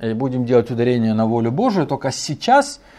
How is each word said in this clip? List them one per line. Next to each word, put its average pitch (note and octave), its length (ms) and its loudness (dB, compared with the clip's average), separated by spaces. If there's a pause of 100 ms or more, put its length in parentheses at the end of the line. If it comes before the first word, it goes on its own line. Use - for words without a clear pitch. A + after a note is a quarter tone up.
и A2+ 120 -2
будем B2+ 320 -2
делать A#2+ 240 2
ударение A#2 440 0
на A2 120 2
волю A#2 260 0
Божию, G3 360 0
только C3+ 240 -4
сейчас B3+ 680 0 (180)